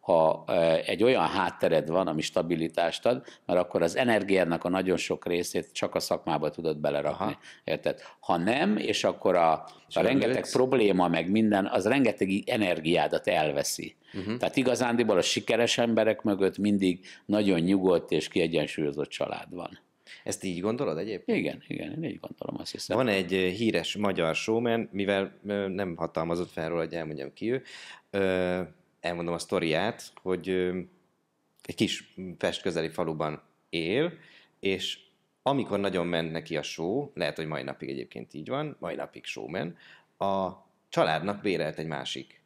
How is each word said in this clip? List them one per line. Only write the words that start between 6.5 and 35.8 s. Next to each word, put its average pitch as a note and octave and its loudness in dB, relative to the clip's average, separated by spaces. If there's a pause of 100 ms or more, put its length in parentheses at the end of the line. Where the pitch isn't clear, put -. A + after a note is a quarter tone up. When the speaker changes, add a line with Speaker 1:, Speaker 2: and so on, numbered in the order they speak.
Speaker 1:
tudod D#2+ -4
belerakni. D2 -2
Speaker 2:
Aha. - -4 (260)
Speaker 1:
Érted? D2+ -4 (200)
Ha F2+ 0
nem, A2+ 0
és - -2
akkor F#2 2
a, D#2+ 4 (240)
Speaker 2:
És - -4
Speaker 1:
a E2 2
rengeteg A2+ 4
Speaker 2:
örülsz? B2+ -2
Speaker 1:
probléma, A2 4
meg E2+ 2
minden, G#2 4
az G2 0
rengeteg A2 2
i-, G2 0
energiádat E2 2
elveszi. D#2 0 (180)
Speaker 2:
Mhm. G#2+ -6
Speaker 1:
Tehát A#2 -2
igazándiból A#2+ 2
a E2+ 4
sikeres A2+ 2
emberek A2 2
mögött G2 2
mindig G2 2 (200)
nagyon G2+ 4
nyugodt F#2 4
és D#2 2
kiegyensúlyozott D2+ 0
család - -6
van. F2 -12 (460)
Speaker 2:
Ezt - -6
így F2 -4
gondolod G#2 -2
egyébként? G#2+ -4
Speaker 1:
Igen, E2+ -4
igen, - -8
én E3 -8
így - -12
gondolom, - -10
azt - -12
hiszem. - -4
Speaker 2:
Van B2 2
egy, F#2+ 2
ö, F#2 2
híres F#2 0
magyar F2+ 0
showman, A#2 0
mivel, G2 0 (140)
ö, G2+ -2
nem F#2 -4
hatalmazott E2 -2
fel D#2+ -6
róla, E2+ -2
hogy E2 -4
elmondjam D2+ -8
ki A2 -4
ő, C3 -4 (480)
ö, F#2 2 (400)
elmondom E2+ -4
a E2+ -4
sztoriát, E2+ -2 (100)
hogy, F#2 -4
ö, F#2 0 (840)
egy - -12
kis - -2 (240)
Pest - -2
közeli E2 -2
faluban D#2 -4 (260)
él, G#2 -2 (480)
és F#2+ -2 (440)
amikor B2 0